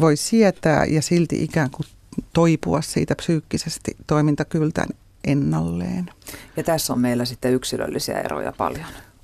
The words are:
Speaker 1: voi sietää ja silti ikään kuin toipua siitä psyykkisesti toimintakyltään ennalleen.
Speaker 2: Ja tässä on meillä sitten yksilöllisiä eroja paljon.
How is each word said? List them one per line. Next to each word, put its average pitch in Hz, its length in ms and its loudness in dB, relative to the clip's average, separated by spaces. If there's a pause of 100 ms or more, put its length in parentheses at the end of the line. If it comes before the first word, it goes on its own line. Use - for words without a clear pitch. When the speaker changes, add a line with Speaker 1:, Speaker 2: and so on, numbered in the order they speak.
Speaker 1:
voi 156 160 6
sietää 180 680 4
ja 156 180 2
silti 170 400 2
ikään 160 280 0
kuin - 160 -8 (460)
toipua 165 500 2
siitä - 320 -2
psyykkisesti - 840 -4 (100)
toimintakyltään 151 840 0 (360)
ennalleen. 170 880 -2 (460)
Speaker 2:
Ja 160 60 -2
tässä 156 300 0
on 123 80 0
meillä 123 240 0
sitten 123 280 -2
yksilöllisiä - 680 -2
eroja 58 380 -4
paljon. 95 280 -4 (380)